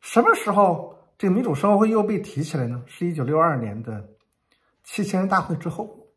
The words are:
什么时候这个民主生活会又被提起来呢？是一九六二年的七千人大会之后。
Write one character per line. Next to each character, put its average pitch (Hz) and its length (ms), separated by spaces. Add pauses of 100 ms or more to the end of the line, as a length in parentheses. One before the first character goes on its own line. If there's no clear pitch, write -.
什 - 220
么 440 120
时 - 160
候 185 460 (220)
这 202 100
个 180 60
民 240 80
主 190 120
生 202 180
活 196 60
会 220 120
又 220 120
被 202 180
提 - 220
起 160 140
来 127 100
呢？ 123 200
是 - 200
一 175 60
九 156 100
六 147 160
二 160 180
年 110 260
的 107 260 (760)
七 - 220
千 190 160
人 190 80
大 190 140
会 165 140
之 - 120
后。 - 260 (220)